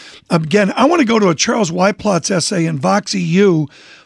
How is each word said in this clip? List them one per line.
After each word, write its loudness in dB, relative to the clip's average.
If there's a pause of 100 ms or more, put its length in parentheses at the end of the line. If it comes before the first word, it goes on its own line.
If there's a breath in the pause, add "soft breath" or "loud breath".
(280 loud breath)
Again, 0
I 2
want 2
to 2
go 2
to 2
a 2
Charles -2
Weiplot's -2
essay -2
in -4
Vox -2
E -4
U, 2 (380 loud breath)